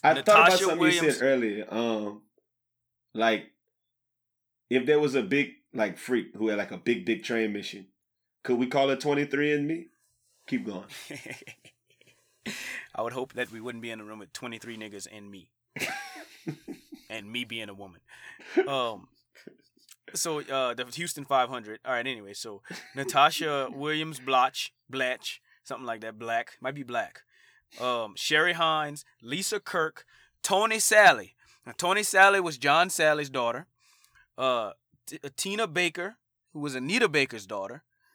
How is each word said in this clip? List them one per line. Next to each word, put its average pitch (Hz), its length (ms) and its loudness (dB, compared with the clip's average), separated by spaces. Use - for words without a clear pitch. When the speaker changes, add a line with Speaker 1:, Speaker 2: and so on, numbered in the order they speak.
Speaker 1:
I 156 100 8
Speaker 2:
Natasha 151 100 0
Speaker 1:
thought 170 240 10
about 185 120 8
something 175 200 2
Speaker 2:
Williams. 170 280 6
Speaker 1:
you 143 40 6
said 120 140 0
earlier. 113 480 2
Um, 107 480 -2
like, 110 380 0
if 123 160 2
there 147 140 6
was 143 160 2
a 127 80 2
big, 139 320 0
like, 101 240 -2
freak - 380 -2
who 110 140 -2
had, 107 80 -2
like, 98 140 -6
a 92 60 -10
big, 104 280 -2
big 113 180 -2
train 113 280 -2
mission, 98 360 -12
could 123 140 2
we 127 100 0
call 139 240 2
it 131 100 -2
twenty-three 143 520 0
and 147 140 0
me? 165 200 -6
Keep 110 200 -4
going. 101 180 -10
Speaker 2:
<laughs> 147 160 -14
I - 60 -4
would 117 120 -6
hope 131 200 -8
that 123 180 -6
we 113 100 -14
wouldn't 117 200 -10
be 117 100 -10
in 110 80 -12
a 110 40 -16
room 107 160 -16
with 98 140 -18
twenty-three 117 440 -14
niggas 104 340 -14
and 101 200 -20
me. 92 200 -20
Speaker 1:
<laughs> 622 100 -6
Speaker 2:
And 107 220 -12
me 123 140 -6
being 113 240 -10
a 101 40 -16
woman. 98 280 -20
Um, 117 400 -4
so, 151 280 -4
uh, 135 320 -2
the 123 100 -8
Houston 160 300 -8
five 131 240 2
hundred. 110 380 -12
All 127 80 -2
right, 120 120 -2
anyway, 107 280 -8
so 101 280 -12
Natasha 139 720 2
<laughs> 123 40 -12
Williams 151 460 -6
Blotch, 127 540 0
Blatch, 127 520 -6
something 127 220 -12
like 113 160 -8
that. 110 180 -12
Black. 117 400 -4
Might 135 160 -6
be 143 80 -10
black. 117 380 -6
Um, 117 380 -2
Sherry 156 340 2
Hines, 156 540 -2
Lisa 185 400 -4
Kirk, 160 420 -4
Tony 220 360 2
Sally. 180 560 8
Now, 120 120 -14
Tony 190 260 2
Sally 196 380 8
was 160 160 -4
John 147 320 4
Sally's 151 400 2
daughter. 127 380 -2
Uh, 120 340 0
T-, - 180 -14
uh, 143 140 -10
Tina 208 280 -2
Baker, 180 520 -4
who 151 80 -12
was 143 160 -4
Anita 185 320 0
Baker's 131 380 -2
daughter. 101 380 -10